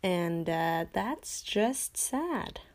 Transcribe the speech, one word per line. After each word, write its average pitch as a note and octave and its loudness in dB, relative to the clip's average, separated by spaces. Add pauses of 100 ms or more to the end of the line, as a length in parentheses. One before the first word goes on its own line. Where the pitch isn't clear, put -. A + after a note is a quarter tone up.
And, E3+ 2
uh, E3 2
that's A3 -2
just - 0
sad D4 -2 (160)